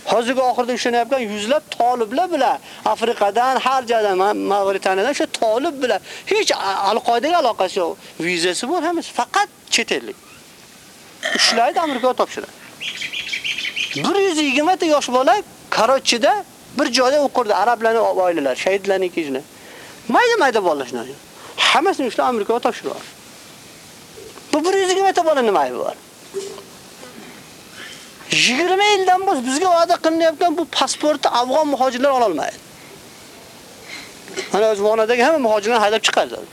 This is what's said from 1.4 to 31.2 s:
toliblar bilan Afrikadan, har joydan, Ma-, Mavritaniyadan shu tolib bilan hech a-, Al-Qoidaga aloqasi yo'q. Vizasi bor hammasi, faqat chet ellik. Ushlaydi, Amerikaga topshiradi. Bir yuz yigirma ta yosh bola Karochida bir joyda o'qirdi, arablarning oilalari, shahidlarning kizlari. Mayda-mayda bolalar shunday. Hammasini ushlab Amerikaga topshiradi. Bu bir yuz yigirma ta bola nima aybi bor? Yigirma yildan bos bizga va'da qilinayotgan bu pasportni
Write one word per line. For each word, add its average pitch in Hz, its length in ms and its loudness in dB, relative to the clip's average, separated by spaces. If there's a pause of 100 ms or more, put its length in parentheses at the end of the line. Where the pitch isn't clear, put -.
toliblar 247 640 0
bilan 233 240 2 (280)
Afrikadan, 220 720 0
har 262 260 2
joydan, 214 360 2
Ma-, 202 200 2 (140)
Mavritaniyadan 196 600 0
shu 311 140 -2
tolib 269 560 0
bilan 214 180 0 (260)
hech 403 260 0
a-, 190 260 -2 (100)
Al-Qoidaga 233 480 2
aloqasi 208 420 0
yo'q. 165 140 -2 (280)
Vizasi 175 480 -2
bor 349 140 0
hammasi, 339 300 -4
faqat 403 360 -2 (220)
chet 226 220 0
ellik. 117 240 -4 (1160)
Ushlaydi, 247 460 0
Amerikaga 254 340 -2
topshiradi. - 400 -4 (1400)
Bir 294 240 -2
yuz 370 180 0
yigirma 294 380 2
ta 359 100 -2
yosh 294 220 2
bola 262 260 4 (360)
Karochida 262 760 2 (340)
bir 302 140 0
joyda 262 280 2
o'qirdi, 247 340 0
arablarning 226 500 2 (140)
oilalari, 160 400 0
shahidlarning 190 560 0
kizlari. 143 280 -4 (680)
Mayda-mayda 302 560 2
bolalar 147 220 0
shunday. 123 280 -8 (420)
Hammasini 302 500 2
ushlab 262 200 -2
Amerikaga 226 320 -2
topshiradi. - 480 -6 (1500)
Bu 302 120 0
bir 381 100 2
yuz 381 160 2
yigirma 381 220 2
ta 349 140 2
bola 285 160 2
nima 196 180 2
aybi 127 180 -2
bor? - 180 -4 (2250)
Yigirma 311 540 2
yildan 381 420 4
bos 359 200 2
bizga 302 240 0
va'da 339 260 4
qilinayotgan 330 600 2
bu 339 120 -2
pasportni 294 640 0